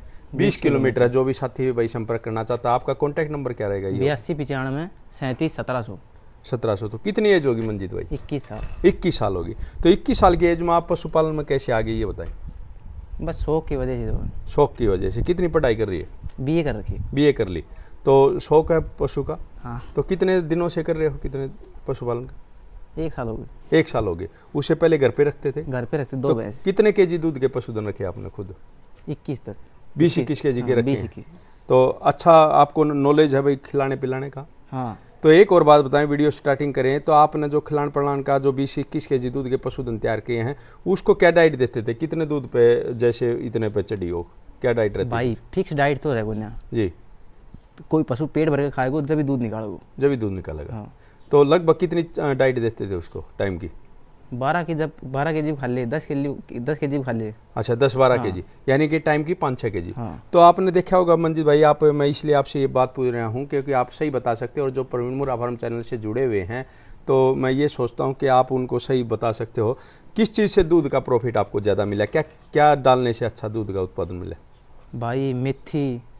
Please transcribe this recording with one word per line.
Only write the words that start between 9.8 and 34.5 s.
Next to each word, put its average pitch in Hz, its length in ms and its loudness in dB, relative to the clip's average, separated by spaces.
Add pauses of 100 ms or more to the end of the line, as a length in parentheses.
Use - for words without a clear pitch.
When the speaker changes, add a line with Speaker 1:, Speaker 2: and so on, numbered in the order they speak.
Speaker 2:
तो 165 60 6
इक्कीस 202 300 2
साल 185 160 6
की 170 100 2
एज 170 160 2
में 170 120 0
आप 170 160 0
पशुपालन 160 460 0
में 147 100 -4
कैसे 135 260 -2
आ 113 100 2
गए, 110 100 -4
ये 110 140 -2
बताएं। 87 240 -8 (960)
Speaker 1:
बस 165 200 -6
शौक 151 220 -2
की 147 80 -4
वजह 127 200 -4
से 113 160 -4
तो। - 380 -6
Speaker 2:
शौक - 260 2
की 120 120 0
वजह 95 220 0
से। 107 120 -4
कितनी 175 260 0
पढ़ाई 151 280 2
कर 110 120 -2
रही 90 120 -4
है? - 80 -10 (320)
Speaker 1:
बीए 156 240 0
कर 147 120 -2
रखी - 180 -8
है। - 100 -6 (100)
Speaker 2:
बीए 139 200 4
कर 107 140 -2
ली। 85 160 -6 (420)
तो 135 340 6
शौक 156 320 2
है 160 80 4 (200)
पशु 143 240 -2
का? 151 140 -6 (260)
Speaker 1:
हाँ। 123 200 -12 (120)
Speaker 2:
तो 147 60 0
कितने 185 400 0
दिनों 170 280 -2
से 165 140 -4
कर 165 120 -2
रहे 156 120 0
हो, 139 100 -4
कितने 135 320 -6 (380)
पशुपालन 120 340 -4
का? 131 140 -14 (640)
Speaker 1:
एक 160 120 -4
साल 123 140 -6
हो 113 100 -6
गए। 127 420 0
Speaker 2:
एक 165 100 2
साल 113 160 -2
हो 90 100 -2
गए। 90 120 -8 (280)
उससे 147 200 0
पहले 165 220 4
घर 135 120 4
पे 143 140 2
रखते 147 280 -2
थे? 151 120 -8
Speaker 1:
घर 127 220 -4
पे 160 120 -4
रखते, 135 200 -6
दो 127 100 -2
Speaker 2:
तो 151 80 2
Speaker 1:
भैंस। 107 300 -8
Speaker 2:
कितने 208 260 4
केजी 180 260 2
दूध 156 220 -2
के 131 80 0
पशुधन 117 400 -4
रखे 101 160 -6
आपने 92 260 -8
खुद? 90 260 -14 (540)
Speaker 1:
इक्कीस 143 300 -8
तक। 104 160 -14 (420)
Speaker 2:
बीस, 165 140 6
Speaker 1:
इक्कीस, 170 60 -2
Speaker 2:
इक्कीस 139 240 -2
केजी 123 200 0
के 123 100 -2
Speaker 1:
हाँ, 117 100 4
Speaker 2:
रखे 123 80 0
हैं। 117 120 0
Speaker 1:
बीस, 92 40 -4
इक्कीस। 95 200 -14 (440)
Speaker 2:
तो 131 340 4
अच्छा, 143 280 4
आपको 156 520 6
नॉलेज 147 520 4
है 135 60 2
भाई 139 140 2
खिलाने 135 400 -4
पिलाने 131 340 -6
का? 135 160 -14 (260)